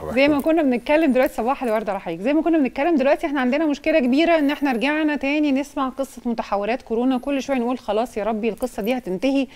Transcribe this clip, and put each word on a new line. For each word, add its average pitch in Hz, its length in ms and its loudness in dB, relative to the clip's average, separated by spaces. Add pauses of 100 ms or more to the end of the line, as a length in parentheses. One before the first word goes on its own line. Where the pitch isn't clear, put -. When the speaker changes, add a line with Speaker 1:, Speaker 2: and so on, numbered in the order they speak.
Speaker 1:
صباح 78 140 -8
Speaker 2:
زي 269 140 4
ما 302 80 2
Speaker 1:
الفل. 311 140 0
Speaker 2:
كنا 320 120 4
بنتكلم 294 500 2
دلوقتي، 254 220 2
صباح 254 280 -2
الورد 214 280 -2
على 190 100 -4
حضرتك. 170 200 -8
زي 240 120 0
ما 311 100 2
كنا 330 160 2
بنتكلم 285 380 0
دلوقتي، 285 300 2
إحنا 277 140 -2
عندنا 277 260 0
مشكلة 311 320 0
كبيرة 320 400 4
إن 285 120 2
إحنا 285 220 0
رجعنا 294 440 0
تاني 294 360 0
نسمع 269 360 -2
قصة 254 360 -8
متحورات 220 580 -2
كورونا، 247 360 0
كل 269 240 -2
شوية 269 160 -2
نقول: 240 200 -2
"خلاص 214 380 -4
يا 202 80 -4
ربي 220 240 -2
القصة 220 340 -4
دي 240 160 0
هتنتهي"، 262 580 0